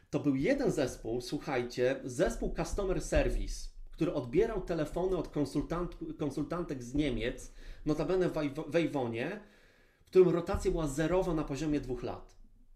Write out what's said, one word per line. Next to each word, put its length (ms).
to 100
był 160
jeden 340
zespół, 500
słuchajcie, 840
zespół 520
Customer 440
Service, 680
który 200
odbierał 480
telefony 560
od 160
konsultant-, 840
konsultantek 640
z 120
Niemiec, 580
notabene 420
w 40
Waj-, 180
w 200
Wejwonie, 680
w 100
którym 180
rotacja 420
była 160
zerowa 480
na 100
poziomie 360
dwóch 220
lat. 360